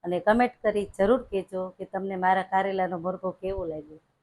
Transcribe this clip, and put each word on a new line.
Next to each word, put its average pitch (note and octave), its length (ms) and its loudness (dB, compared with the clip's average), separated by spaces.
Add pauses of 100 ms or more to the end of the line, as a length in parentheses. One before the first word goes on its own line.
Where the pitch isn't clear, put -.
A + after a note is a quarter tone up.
અને F3 160 -2
કોમેન્ટ A#3+ 380 4
કરી G#3 340 0
જરૂર A3+ 320 4
કહેજો F#3 380 -4 (100)
કે F#3+ 140 -14
તમને F#3+ 320 -6
મારા F#3 320 2
કારેલાનો F#3+ 500 0
મોરબો F#3 320 -4
કેવો F#3 340 -6
લાગ્યો. D#3 360 -10 (220)